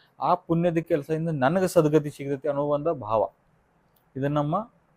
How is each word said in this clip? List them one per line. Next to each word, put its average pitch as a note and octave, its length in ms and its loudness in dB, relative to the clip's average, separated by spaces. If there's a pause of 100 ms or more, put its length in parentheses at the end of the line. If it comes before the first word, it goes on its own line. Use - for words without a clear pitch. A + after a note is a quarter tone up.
(200)
ಆ D#3 140 0
ಪುಣ್ಯದ E3 560 0
ಕೆಲಸದಿಂದ D#3+ 380 -2 (160)
ನನಗೆ F3+ 240 2
ಸದ್ಗತಿ D3+ 420 2
ಸಿಗ್ತೈತಿ C#3 380 -6
ಅನ್ನೋ C#3+ 180 -2 (100)
ಒಂದು D3+ 180 0
ಭಾವ. A2 280 0 (920)
ಇದು C3+ 120 -2
ನಮ್ಮ D3 260 0 (420)